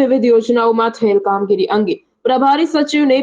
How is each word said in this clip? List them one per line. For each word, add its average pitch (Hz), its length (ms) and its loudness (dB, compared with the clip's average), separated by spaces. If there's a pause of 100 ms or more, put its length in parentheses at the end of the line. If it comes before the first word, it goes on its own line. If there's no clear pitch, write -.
વિવિધ 247 280 0
યોજનાઓમાં 226 720 0
થયેલ 202 300 0
કામગીરી 196 480 -2
અંગે 208 200 -2 (260)
પ્રભારી 277 520 0
સચિવને 294 480 0